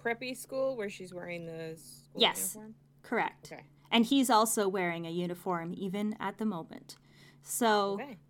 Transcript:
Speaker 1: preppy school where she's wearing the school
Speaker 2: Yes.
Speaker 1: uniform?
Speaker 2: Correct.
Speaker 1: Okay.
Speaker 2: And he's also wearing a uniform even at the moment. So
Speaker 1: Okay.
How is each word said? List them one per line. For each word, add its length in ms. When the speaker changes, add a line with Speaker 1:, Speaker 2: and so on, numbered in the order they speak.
Speaker 1:
preppy 320
school 400
where 140
she's 240
wearing 320
the 320
school 440
Speaker 2:
Yes. 340
Speaker 1:
uniform? 200
Speaker 2:
Correct. 520
Speaker 1:
Okay. 100
Speaker 2:
And 160
he's 240
also 380
wearing 400
a 20
uniform 680
even 420
at 180
the 80
moment. 520
So 520
Speaker 1:
Okay. 240